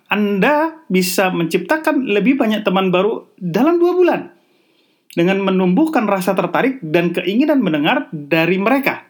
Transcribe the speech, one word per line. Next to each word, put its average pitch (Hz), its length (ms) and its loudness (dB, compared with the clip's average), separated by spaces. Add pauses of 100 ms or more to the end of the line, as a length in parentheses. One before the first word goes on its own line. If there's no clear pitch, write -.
"Anda 208 800 0
bisa 185 400 0
menciptakan 208 800 -2
lebih 208 280 2
banyak 214 280 -2
teman 190 240 0
baru 190 480 -2
dalam 214 400 0
dua 349 160 2
bulan 349 280 2 (920)
dengan 190 320 0
menumbuhkan 196 640 2
rasa 196 240 0
tertarik 175 480 -2
dan 170 320 0
keinginan 262 480 0
mendengar 180 480 0
dari 165 480 -2
mereka 196 520 -2